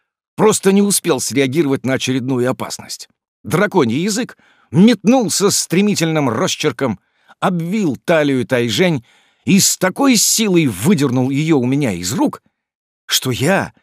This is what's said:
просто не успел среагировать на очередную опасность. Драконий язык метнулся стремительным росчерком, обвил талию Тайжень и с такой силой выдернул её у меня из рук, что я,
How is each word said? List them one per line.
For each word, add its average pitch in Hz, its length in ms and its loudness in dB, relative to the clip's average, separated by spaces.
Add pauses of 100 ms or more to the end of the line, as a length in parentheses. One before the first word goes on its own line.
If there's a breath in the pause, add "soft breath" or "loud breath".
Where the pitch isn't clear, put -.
(360)
просто 196 360 2
не 202 100 4
успел 175 380 0
среагировать 135 640 -2
на 131 100 0
очередную 127 560 -2
опасность. - 580 -10 (360)
Драконий 143 560 0
язык 208 360 -6 (340 soft breath)
метнулся 214 800 2
стремительным 160 760 0
росчерком, 113 720 -2 (420 soft breath)
обвил 175 560 -2
талию 143 500 0
Тайжень 123 580 0 (400 soft breath)
и 196 140 4
с - 200 2
такой 247 380 2
силой 185 500 2
выдернул 131 640 0
её 151 280 0
у 120 80 0
меня 135 260 0
из 90 200 -6
рук, 220 300 -4 (640)
что - 240 -4
я, 127 420 -2 (100)